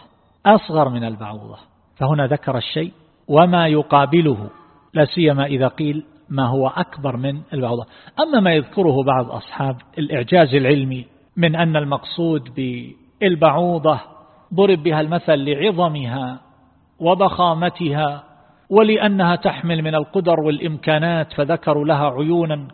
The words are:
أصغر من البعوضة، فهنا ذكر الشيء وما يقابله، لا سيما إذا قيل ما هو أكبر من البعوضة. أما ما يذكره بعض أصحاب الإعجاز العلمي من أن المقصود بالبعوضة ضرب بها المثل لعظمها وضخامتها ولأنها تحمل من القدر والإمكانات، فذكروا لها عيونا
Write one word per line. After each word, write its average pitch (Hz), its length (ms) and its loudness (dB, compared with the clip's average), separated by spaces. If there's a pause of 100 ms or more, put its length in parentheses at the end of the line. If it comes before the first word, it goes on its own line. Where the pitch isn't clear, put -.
(460)
أصغر 156 420 2
من 120 160 -4
البعوضة، 107 540 -12 (380)
فهنا 143 300 0
ذكر 139 300 -4
الشيء 156 360 -8 (360)
وما 170 380 4
يقابله، 143 840 2 (440)
لا 156 100 4
سيما 143 420 2
إذا 135 220 0
قيل 151 360 -4 (240)
ما 139 180 -2
هو 131 220 0
أكبر 139 480 -6
من 139 260 -6 (100)
البعوضة. 120 340 -4 (340)
أما 302 200 2
ما 185 120 4
يذكره 151 500 2
بعض 127 280 0
أصحاب 127 460 -6 (220)
الإعجاز 147 560 2
العلمي 135 520 0 (300)
من 165 200 2
أن 165 200 0
المقصود 147 680 -4 (800)
بالبعوضة 160 800 2 (540)
ضرب 190 280 2
بها 156 180 0
المثل 160 380 0
لعظمها 139 1000 -2 (600)
وضخامتها 165 1200 0 (460)
ولأنها 202 640 4
تحمل 160 460 -2
من 156 120 -2
القدر 165 460 0
والإمكانات، 156 920 -2
فذكروا 147 520 0
لها 147 260 2
عيونا 151 640 -2